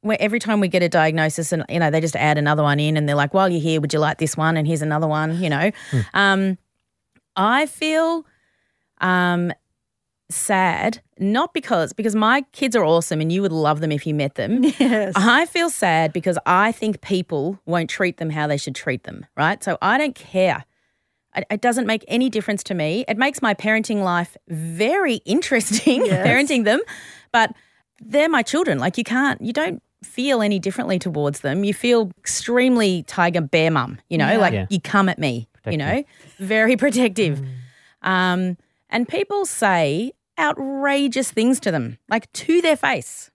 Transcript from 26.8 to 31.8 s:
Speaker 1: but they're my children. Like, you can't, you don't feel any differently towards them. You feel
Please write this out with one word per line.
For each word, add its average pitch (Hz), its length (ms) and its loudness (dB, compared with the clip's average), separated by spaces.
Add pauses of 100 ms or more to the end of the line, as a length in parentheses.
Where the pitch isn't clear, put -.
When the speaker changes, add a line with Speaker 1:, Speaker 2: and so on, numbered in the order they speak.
Speaker 1:
but 226 200 4 (480)
they're 285 280 2
my 302 140 2
children. 277 360 0
Like, 151 200 -2
you 233 60 -2
can't, 262 360 0
you 233 120 -6
don't 320 300 -4 (200)
feel 247 400 -2
any 208 160 2
differently 185 400 -2
towards 147 420 -2
them. 156 240 -2
You 202 100 0
feel 233 440 2